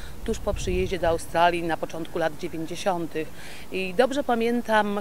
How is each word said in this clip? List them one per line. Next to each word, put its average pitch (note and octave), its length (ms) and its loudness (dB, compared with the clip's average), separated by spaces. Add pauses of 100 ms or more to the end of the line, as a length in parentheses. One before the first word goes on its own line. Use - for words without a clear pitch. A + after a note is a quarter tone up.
(260)
tuż A3+ 140 0
po G3+ 140 0
przyjeździe F#3 460 0
do E3+ 80 2
Australii E3+ 560 4
na D#3+ 140 0
początku E3+ 420 -6
lat D#3+ 180 0
dziewięćdziesiątych. E3 920 -2 (440)
I F#3 220 -2
dobrze C4+ 300 2
pamiętam, A3+ 760 2